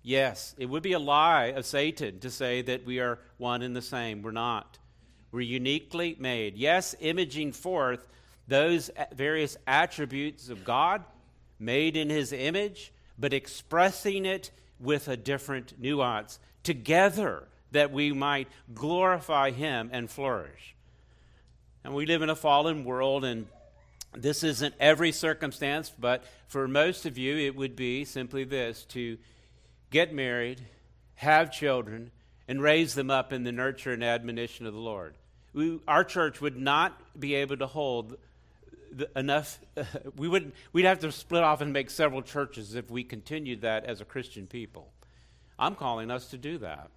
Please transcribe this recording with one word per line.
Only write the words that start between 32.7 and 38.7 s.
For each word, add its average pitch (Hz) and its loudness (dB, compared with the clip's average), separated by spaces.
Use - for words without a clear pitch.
them 139 -2
up 135 2
in 127 -4
the 120 -2
nurture 127 -4
and 117 -4
admonition 117 -2
of 104 -10
the 110 -10
Lord. 98 -10
We, 160 0
our 156 8
church 170 0
would 143 -2
not 143 0
be 139 -2
able 139 0
to 135 -2
hold 127 -4